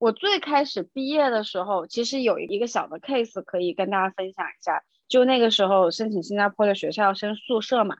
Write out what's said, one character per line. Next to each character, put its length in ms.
我 100
最 300
开 240
始 180
毕 240
业 220
的 160
时 180
候， 240
其 200
实 160
有 160
一 200
个 80
小 220
的 100
case 460
可 160
以 140
跟 160
大 120
家 140
分 160
享 140
一 180
下。 180
就 180
那 120
个 120
时 160
候 240
申 200
请 120
新 160
加 100
坡 160
的 100
学 160
校， 220
申 220
宿 260
舍 240
嘛 160